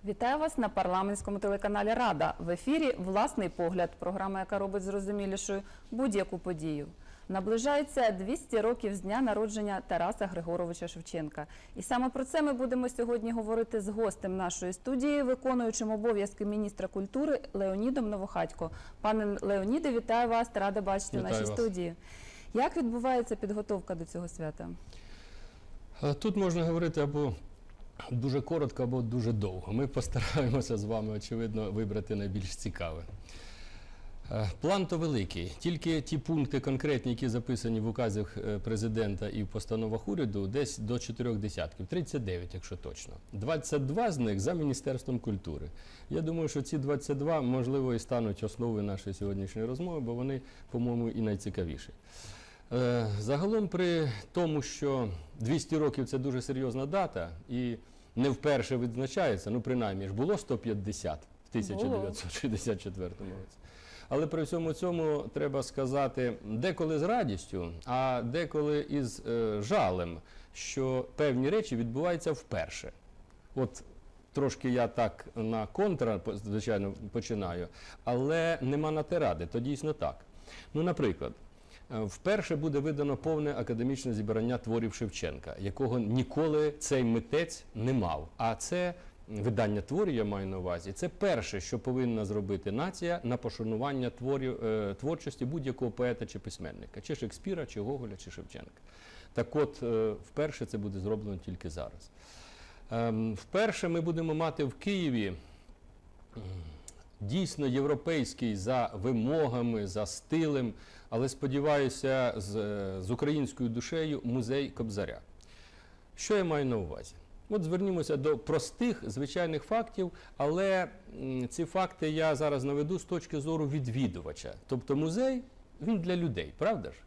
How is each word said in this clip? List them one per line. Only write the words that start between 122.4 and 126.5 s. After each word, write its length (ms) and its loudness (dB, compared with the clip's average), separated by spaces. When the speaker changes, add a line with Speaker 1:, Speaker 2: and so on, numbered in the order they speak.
Speaker 2:
наведу 340 2
з 60 -8
точки 360 -4
зору 280 0
відвідувача. 840 -2
Тобто 300 0
музей, 460 2
він 160 2
для 180 2
людей, 420 0